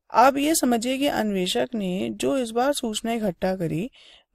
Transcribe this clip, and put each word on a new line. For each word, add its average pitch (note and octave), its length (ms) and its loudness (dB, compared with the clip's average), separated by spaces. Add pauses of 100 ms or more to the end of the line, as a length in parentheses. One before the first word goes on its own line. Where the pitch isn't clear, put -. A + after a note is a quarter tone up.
(140)
आप C4 240 6
ये D4+ 180 2
समझिए B3 420 0
कि C#4+ 100 0
अन्वेषक G#3+ 680 0
ने G3 340 -2
जो C4 280 -2
इस A#3+ 120 -2
बार B3 240 0
सूचना A3+ 400 -4
इकट्ठा F#3+ 420 -2
करी F3 340 -4 (460)